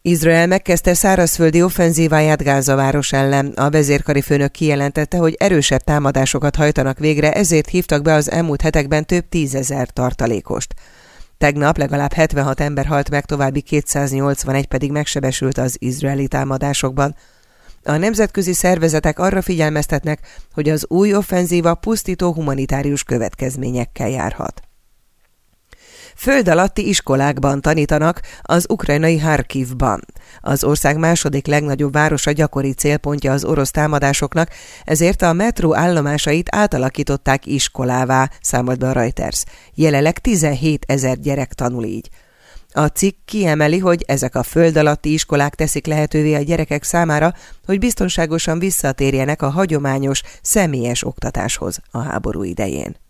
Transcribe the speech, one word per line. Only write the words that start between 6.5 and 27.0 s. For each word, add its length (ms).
hajtanak 440
végre, 340
ezért 360
hívtak 320
be 120
az 180
elmúlt 300
hetekben 440
több 240
tízezer 580
tartalékost. 840
Tegnap 400
legalább 360
hetvenhat 460
ember 260
halt 240
meg, 160
további 360
kétszáznyolcvanegy 1040
pedig 240
megsebesült 680
az 220
izraeli 480
támadásokban. 880
A 140
nemzetközi 560
szervezetek 680
arra 220
figyelmeztetnek, 760
hogy 160
az 180
új 280
offenzíva 600
pusztító 580
humanitárius 680
következményekkel 1080
járhat. 520
Föld 320
alatti 400
iskolákban 760